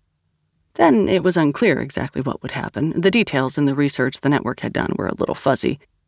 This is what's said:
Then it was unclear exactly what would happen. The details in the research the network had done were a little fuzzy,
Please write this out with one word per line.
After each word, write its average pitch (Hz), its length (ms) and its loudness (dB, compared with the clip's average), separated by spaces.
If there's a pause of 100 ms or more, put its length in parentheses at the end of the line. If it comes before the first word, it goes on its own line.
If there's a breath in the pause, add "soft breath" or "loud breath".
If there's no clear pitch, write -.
(720)
Then 277 340 4
it 185 140 2
was 180 160 2
unclear 151 420 2
exactly 131 400 -6
what 131 220 -6
would - 120 -10
happen. 135 460 -4
The 180 120 2
details 143 480 0
in 147 60 4
the 139 100 2
research 139 460 -2
the 139 80 0
network 131 320 -2
had 120 120 -6
done - 220 -2
were 98 100 -4
a - 80 -2
little - 220 -2
fuzzy, - 440 0 (280 soft breath)